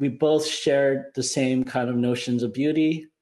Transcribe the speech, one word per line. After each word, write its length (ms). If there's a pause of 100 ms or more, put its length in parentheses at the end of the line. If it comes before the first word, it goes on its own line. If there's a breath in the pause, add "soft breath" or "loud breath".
we 80
both 380
shared 680
the 80
same 400
kind 260
of 80
notions 460
of 100
beauty. 540 (160)